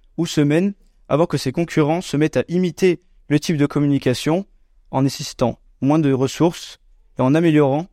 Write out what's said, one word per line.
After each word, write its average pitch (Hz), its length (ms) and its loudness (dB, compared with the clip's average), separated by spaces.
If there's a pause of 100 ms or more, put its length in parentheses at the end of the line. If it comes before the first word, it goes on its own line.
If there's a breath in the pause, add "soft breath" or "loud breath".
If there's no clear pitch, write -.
(180)
ou 165 80 -2
semaines 160 480 0 (340)
avant 147 180 2
que 151 120 -2
ses 131 140 -6
concurrents 160 500 0
se - 160 -6
mettent 151 200 0
à 123 100 2
imiter 175 540 0 (260)
le 147 120 2
type 165 180 -2
de 143 80 2
communication 143 800 0 (460)
en 135 100 -2
nécessitant - 580 -4 (220)
moins 147 180 2
de 143 120 2
ressources 135 680 -2 (380)
et 127 40 -2
en 131 140 2
améliorant 151 580 2